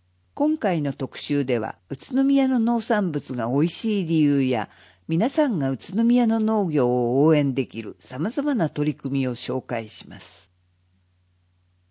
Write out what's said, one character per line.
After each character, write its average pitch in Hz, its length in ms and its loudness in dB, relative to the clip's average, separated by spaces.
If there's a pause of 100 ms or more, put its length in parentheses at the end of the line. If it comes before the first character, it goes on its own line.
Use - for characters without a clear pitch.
(340)
今 311 240 0
回 180 240 0
の 143 100 -2
特 - 260 -8
集 143 280 -2
で 127 120 0
は、 104 200 -8 (100)
宇 135 80 -8 (180)
都 269 100 2
宮 277 220 4
の 262 140 2
農 233 220 0
産 208 280 0
物 143 220 -4
が 120 160 -4
美 123 120 -2
味 165 100 4
し 214 320 -2
い 170 40 -4
理 160 140 2
由 143 240 4
や、 123 240 0 (400)
皆 175 220 0
さ 302 180 2
ん 214 100 0
が 135 120 0
宇 135 80 -4
都 202 260 -2
宮 240 220 4
の 226 120 2
農 214 300 0
業 143 200 2
を 123 360 2
応 160 100 6
援 143 200 2
で 127 120 -2
き - 140 -12
る 107 180 -12
様 151 320 -6
々 285 240 -2
な 185 140 0
取 147 240 -2
り 139 60 -20
組 135 220 -4
み 131 60 -2
を 123 80 -4
紹 127 300 -6
介 113 240 -8
し - 180 -20
ま 90 140 -20
す。 - 320 -20 (1400)